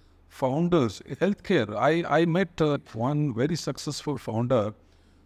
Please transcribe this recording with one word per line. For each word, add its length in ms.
founders, 800
healthcare. 680
I, 440
I 60
met, 340
uh, 180
one 420
very 220
successful 640
founder 560